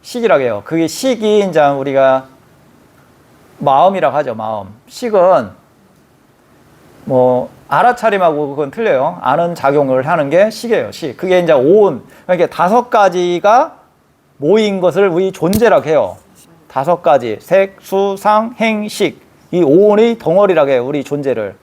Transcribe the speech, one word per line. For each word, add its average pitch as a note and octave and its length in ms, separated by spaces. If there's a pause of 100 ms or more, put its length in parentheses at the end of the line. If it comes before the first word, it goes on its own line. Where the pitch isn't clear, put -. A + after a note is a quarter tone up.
식이라고 G3 420
해요. G#2+ 220
그게 E3 220
식이 G#3+ 600
이제 D#3 160
우리가 C3+ 600 (1300)
마음이라고 D3 580
하죠, C3 180
마음. G#2+ 340 (180)
식은 F3+ 640 (1500)
뭐 B2+ 440 (180)
알아차림하고 F3+ 840
그건 C#3 220
틀려요. E3+ 500
아는 E3 340
작용을 C3+ 520
하는 D#3 220
게 F#3+ 200
식이에요, G3+ 420
식. C3 260
그게 F3+ 220
이제 D#3+ 140
온, D3+ 500 (220)
그러니까 E3+ 220
다섯 A3+ 420
가지가 G3 880 (600)
모인 G3 440
것을 F#3 260
우리 F#3 240
존재라고 F#3 560
해요. A#2+ 300 (500)
다섯 E3 340
가지. B2 380
색, G3 420
수, G3 360
상, G#3+ 400
행, G#3+ 300
식. - 340 (300)
이 F3 100
온의 G#3 560
덩어리라고 E3+ 540
해요, B2 140
우리 C#3 180
존재를. B2 600